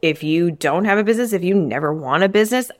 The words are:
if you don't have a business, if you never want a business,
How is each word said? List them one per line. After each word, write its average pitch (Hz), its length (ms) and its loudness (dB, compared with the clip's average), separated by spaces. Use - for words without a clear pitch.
if 156 220 -2
you 165 280 2
don't 156 340 -2
have 202 120 2
a 214 60 0
business, 226 300 0
if 175 100 -2
you 185 120 0
never 147 380 0
want 151 300 0
a 196 60 2
business, 220 500 0